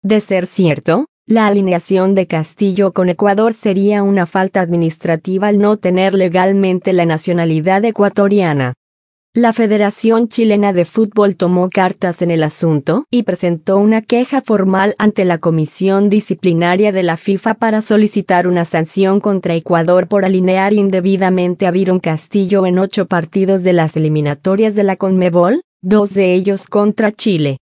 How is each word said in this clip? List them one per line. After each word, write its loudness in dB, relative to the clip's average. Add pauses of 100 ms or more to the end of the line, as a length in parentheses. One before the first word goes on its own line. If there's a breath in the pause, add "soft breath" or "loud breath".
De 0
ser -2
cierto, 0 (220)
la 2
alineación 0
de 0
Castillo -2
con 0
Ecuador 0
sería 0
una 2
falta -2
administrativa -2
al 2
no 2
tener 0
legalmente 0
la 2
nacionalidad 0
ecuatoriana. 0 (600)
La 2
Federación 0
Chilena 0
de 0
Fútbol 0
tomó 0
cartas -2
en 0
el 0
asunto -2
y 0
presentó -2
una 2
queja -2
formal 0
ante 0
la 0
Comisión 0
Disciplinaria 0
de -2
la -2
fifa -4
para -2
solicitar 0
una 0
sanción -2
contra -2
Ecuador 0
por 0
alinear 0
indebidamente 0
a 0
Byron 0
Castillo -2
en 0
ocho -2
partidos -2
de 2
las 0
eliminatorias 0
de 0
la 0
conmebol, 0 (200)
dos 0
de 2
ellos -2
contra 0
Chile. -2 (140)